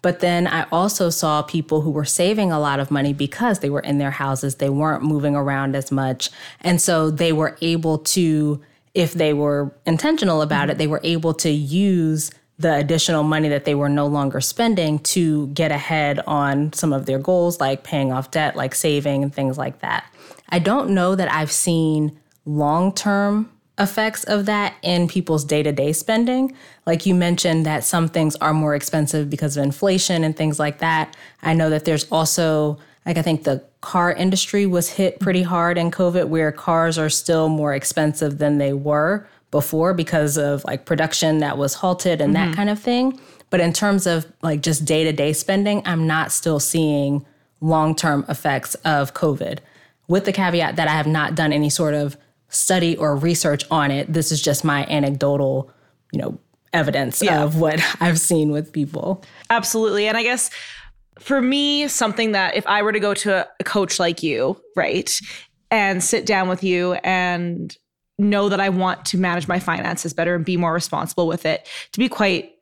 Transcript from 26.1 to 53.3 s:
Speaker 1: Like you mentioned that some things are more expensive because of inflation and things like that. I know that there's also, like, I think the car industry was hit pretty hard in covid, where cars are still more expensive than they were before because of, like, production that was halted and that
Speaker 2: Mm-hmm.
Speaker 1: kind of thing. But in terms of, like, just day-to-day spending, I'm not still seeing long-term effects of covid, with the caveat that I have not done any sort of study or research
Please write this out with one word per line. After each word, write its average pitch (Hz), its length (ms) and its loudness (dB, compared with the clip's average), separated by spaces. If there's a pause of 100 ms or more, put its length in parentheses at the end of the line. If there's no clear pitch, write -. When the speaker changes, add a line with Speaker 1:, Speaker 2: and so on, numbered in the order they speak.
Speaker 1:
Like 165 200 0
you 185 100 4
mentioned 170 500 2
that 156 200 -2
some 165 240 0
things 156 280 0
are 156 160 0
more 151 220 2
expensive 147 540 -2
because 147 260 -2
of 143 80 0
inflation 180 600 0
and 156 100 0
things 156 240 0
like 147 200 -2
that. 160 360 0 (260)
I 160 120 0
know 160 160 4
that 151 160 0
there's 156 260 0
also, 156 640 0 (280)
like, 175 120 0
I 165 40 0
think 160 240 0
the 135 180 0 (180)
car 175 300 0
industry 190 540 0
was 175 240 0
hit 185 320 -2
pretty 180 220 2
hard 175 340 0
in 170 140 0
covid, 175 360 2
where 156 240 2
cars 165 460 0
are 156 120 0
still 160 380 2
more 151 260 0
expensive 151 640 -2
than 147 200 2
they 139 160 2
were 151 520 0 (260)
before 160 420 0
because 156 440 0
of, 143 280 0
like, - 200 -8
production 156 540 0
that 143 180 0
was 139 180 0
halted 180 460 0
and 185 140 2
that 185 120 2
Speaker 2:
Mm-hmm. 160 80 -2
Speaker 1:
kind 202 140 0
of 208 100 -2
thing. 254 400 0 (300)
But 180 120 2
in 170 100 2
terms 196 340 0
of, 165 200 0 (160)
like, 151 200 0
just 156 220 0
day-to-day 156 500 2
spending, 202 520 0
I'm 165 200 0
not 160 280 0
still 156 260 0
seeing 143 680 0 (360)
long-term 156 640 2
effects 139 560 -4
of 143 300 0
covid, 147 460 -2 (500)
with 196 160 2
the 196 80 0
caveat 175 420 0
that 160 140 0
I - 20 2
have 151 160 0
not 156 280 0
done 156 180 2
any 147 160 2
sort 151 240 0
of 147 240 -2 (340)
study 170 460 0
or 151 180 0
research 156 540 0